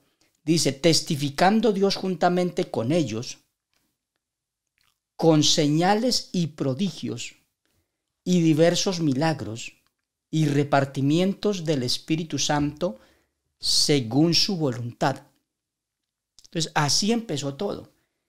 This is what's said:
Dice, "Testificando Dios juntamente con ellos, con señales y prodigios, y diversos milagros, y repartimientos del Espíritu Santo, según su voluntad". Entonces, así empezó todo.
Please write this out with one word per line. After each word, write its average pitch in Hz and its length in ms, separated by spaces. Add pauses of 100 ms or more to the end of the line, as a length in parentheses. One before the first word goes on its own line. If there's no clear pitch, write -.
(440)
Dice, 147 300
"Testificando 170 1000
Dios 190 240
juntamente 180 760
con 117 220
ellos, 123 460 (1800)
con 160 280
señales 175 880
y 170 140
prodigios, 127 880 (880)
y 180 160
diversos 170 580
milagros, 131 720 (560)
y 156 180
repartimientos 143 1160
del 147 200
Espíritu 160 540
Santo, 147 640 (600)
según 143 760
su 185 240
voluntad". 123 680 (1160)
Entonces, 160 300
así 170 380
empezó 143 420
todo. - 380 (360)